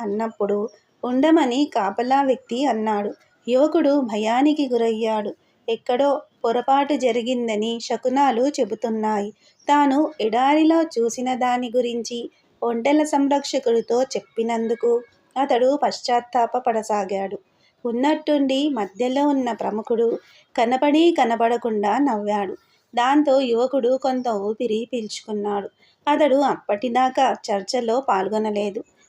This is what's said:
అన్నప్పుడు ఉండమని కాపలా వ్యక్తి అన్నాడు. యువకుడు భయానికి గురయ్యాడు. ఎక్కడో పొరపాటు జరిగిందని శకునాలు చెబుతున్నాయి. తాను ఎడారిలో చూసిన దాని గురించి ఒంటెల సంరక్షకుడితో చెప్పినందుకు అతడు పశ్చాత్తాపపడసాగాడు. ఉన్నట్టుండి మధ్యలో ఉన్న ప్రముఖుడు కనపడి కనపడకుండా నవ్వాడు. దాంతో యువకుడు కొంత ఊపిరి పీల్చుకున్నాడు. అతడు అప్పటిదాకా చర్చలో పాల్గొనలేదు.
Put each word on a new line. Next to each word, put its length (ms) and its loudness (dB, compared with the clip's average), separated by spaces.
అన్నప్పుడు 680 -4
ఉండమని 720 2
కాపలా 480 0
వ్యక్తి 440 -2
అన్నాడు. 480 -2
యువకుడు 520 4
భయానికి 680 0
గురయ్యాడు. 680 -2
ఎక్కడో 540 0
పొరపాటు 500 0
జరిగిందని 880 -2
శకునాలు 640 0
చెబుతున్నాయి. 720 -4
తాను 520 2
ఎడారిలో 640 2
చూసిన 520 -2
దాని 420 -2
గురించి 540 -4
ఒంటెల 400 2
సంరక్షకుడితో 1000 0
చెప్పినందుకు 1000 -2
అతడు 420 2
పశ్చాత్తాపపడసాగాడు. 1600 -2
ఉన్నట్టుండి 840 0
మధ్యలో 600 -2
ఉన్న 240 0
ప్రముఖుడు 680 -2
కనపడి 640 4
కనపడకుండా 800 0
నవ్వాడు. 540 -2
దాంతో 460 4
యువకుడు 640 0
కొంత 260 -2
ఊపిరి 640 -4
పీల్చుకున్నాడు. 760 -6
అతడు 280 2
అప్పటిదాకా 960 0
చర్చలో 680 -2
పాల్గొనలేదు. 840 -2